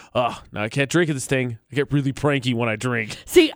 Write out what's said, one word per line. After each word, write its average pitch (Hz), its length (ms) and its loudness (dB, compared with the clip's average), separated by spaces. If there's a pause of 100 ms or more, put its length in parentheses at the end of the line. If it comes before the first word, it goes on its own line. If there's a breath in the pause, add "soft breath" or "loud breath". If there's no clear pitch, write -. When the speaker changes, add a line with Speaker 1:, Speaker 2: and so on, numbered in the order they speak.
(140 loud breath)
Speaker 1:
"Oh, 117 260 -2 (120)
now 104 100 -6
I 110 80 -2
can't 139 180 0
drink 160 220 2
of 147 60 -2
this 131 100 -8
thing. 127 320 -2 (120)
I 117 40 -12
get 135 180 -2
really 139 220 0
pranky 135 400 0
when 117 160 0
I 107 60 -2
drink." 113 500 -4
Speaker 2:
See, 320 300 6